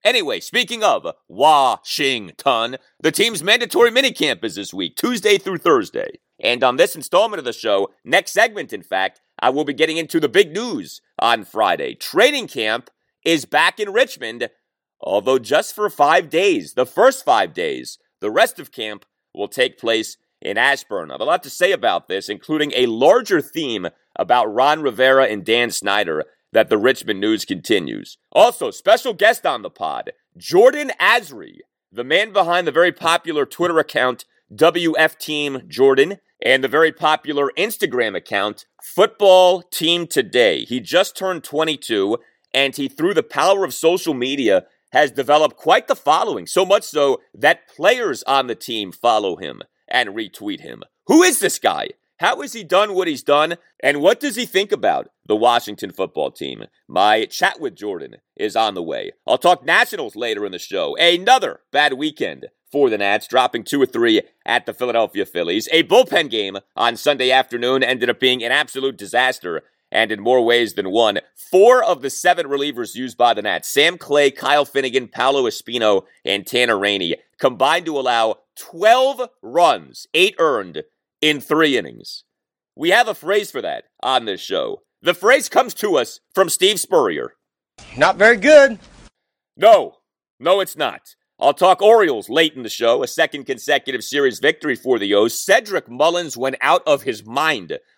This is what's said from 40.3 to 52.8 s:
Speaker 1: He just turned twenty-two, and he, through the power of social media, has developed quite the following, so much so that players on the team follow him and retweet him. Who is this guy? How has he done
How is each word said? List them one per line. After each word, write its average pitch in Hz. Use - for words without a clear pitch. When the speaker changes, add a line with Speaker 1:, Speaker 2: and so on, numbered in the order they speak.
Speaker 1:
He 123
just 165
turned 185
twenty-two, 120
and 135
he, 139
through 165
the 156
power 190
of 131
social 170
media, 123
has 143
developed 143
quite 185
the 269
following, 151
so 185
much 196
so 139
that -
players 190
on 135
the 117
team 104
follow 107
him 78
and 117
retweet 101
him. 58
Who 330
is 359
this 190
guy? 85
How 214
has 262
he 226
done 196